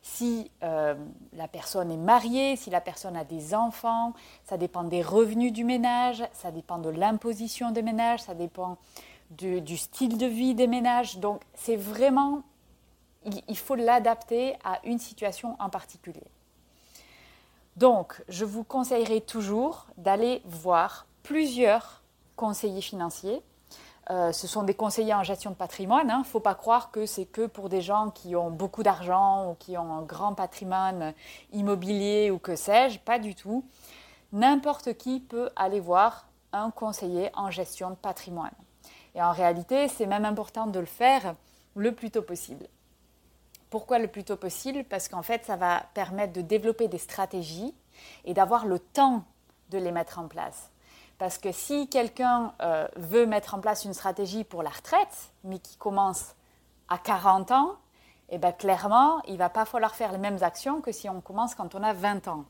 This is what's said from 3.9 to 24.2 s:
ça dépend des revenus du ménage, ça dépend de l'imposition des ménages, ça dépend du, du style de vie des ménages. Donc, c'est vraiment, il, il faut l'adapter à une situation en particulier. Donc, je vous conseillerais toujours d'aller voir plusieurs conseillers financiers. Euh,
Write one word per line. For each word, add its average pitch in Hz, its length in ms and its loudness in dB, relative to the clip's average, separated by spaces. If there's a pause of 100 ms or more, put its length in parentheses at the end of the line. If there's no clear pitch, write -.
ça - 140 -8
dépend 180 260 -4
des 170 200 0
revenus 220 500 2
du 226 120 -4
ménage, 240 680 0
ça - 180 -10
dépend 165 280 -8
de 160 100 -4
l'imposition 220 840 -2
des 226 120 -2
ménages, 233 400 0
ça 185 120 -10
dépend 175 440 -6 (520)
du, 180 300 -4
du 160 160 -8
style 233 420 -2
de 254 80 0
vie 240 280 2
des 247 120 4
ménages. 240 520 2
Donc, 208 240 -2 (120)
c'est 226 220 -2
vraiment, 269 680 2 (840)
il, 202 200 -8
il 214 120 -6
faut - 180 -2
l'adapter 233 880 2
à 185 200 -4
une 240 140 -4
situation 220 640 -8
en 196 80 -4
particulier. - 580 -12 (1500)
Donc, 208 520 4
je 190 180 -4
vous 214 180 -6
conseillerais 233 560 0
toujours 220 680 -4 (120)
d'aller 208 480 2
voir 175 600 0 (160)
plusieurs 247 800 2 (320)
conseillers 208 460 -4
financiers. 190 640 -6 (680)
Euh, 175 240 2